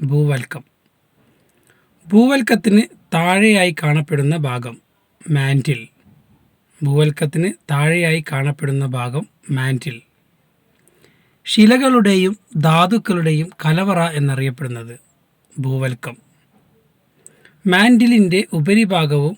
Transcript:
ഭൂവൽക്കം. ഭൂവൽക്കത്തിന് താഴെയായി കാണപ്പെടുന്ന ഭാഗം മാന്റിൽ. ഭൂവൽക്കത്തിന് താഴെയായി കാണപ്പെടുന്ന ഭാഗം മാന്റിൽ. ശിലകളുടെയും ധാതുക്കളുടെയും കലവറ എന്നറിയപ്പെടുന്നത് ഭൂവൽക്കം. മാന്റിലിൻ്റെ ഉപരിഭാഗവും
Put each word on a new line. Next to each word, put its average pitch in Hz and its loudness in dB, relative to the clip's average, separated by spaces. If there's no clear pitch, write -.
ഭൂവൽക്കം. 143 -2
ഭൂവൽക്കത്തിന് 220 2
താഴെയായി 185 2
കാണപ്പെടുന്ന 151 -2
ഭാഗം 123 -6
മാന്റിൽ. 139 -2
ഭൂവൽക്കത്തിന് 151 0
താഴെയായി 160 0
കാണപ്പെടുന്ന 139 -4
ഭാഗം 123 -6
മാന്റിൽ. 131 -4
ശിലകളുടെയും 214 2
ധാതുക്കളുടെയും 165 0
കലവറ 175 0
എന്നറിയപ്പെടുന്നത് 131 -4
ഭൂവൽക്കം. 131 -6
മാന്റിലിൻ്റെ 208 4
ഉപരിഭാഗവും 170 0